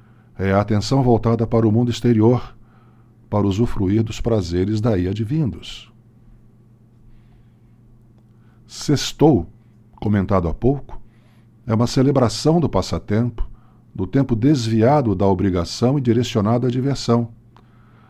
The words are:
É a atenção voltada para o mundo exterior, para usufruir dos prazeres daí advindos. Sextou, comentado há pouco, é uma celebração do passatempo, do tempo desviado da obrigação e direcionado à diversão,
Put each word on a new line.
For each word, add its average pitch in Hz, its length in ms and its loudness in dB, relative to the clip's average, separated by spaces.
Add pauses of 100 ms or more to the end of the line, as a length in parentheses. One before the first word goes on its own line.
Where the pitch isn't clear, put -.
(380)
É 95 140 0
a 98 80 4
atenção 107 420 0
voltada 113 460 2
para 113 180 2
o 104 60 2
mundo 120 180 2
exterior, 117 640 2 (720)
para 104 160 0
usufruir 101 600 0
dos - 160 -10
prazeres 101 600 -2
daí 98 280 0
advindos. 110 840 -6 (2750)
Sextou, - 800 0 (460)
comentado 101 500 0
há 80 80 -2
pouco, - 460 -4 (640)
é 113 80 -2
uma 117 120 0
celebração 139 760 2
do 139 80 0
passatempo, 104 800 -2 (460)
do 95 120 -6
tempo 131 300 0
desviado 117 800 2
da 98 120 0
obrigação 98 720 0
e 139 40 -2
direcionado 117 640 0
à 127 40 0
diversão, 120 600 -2 (800)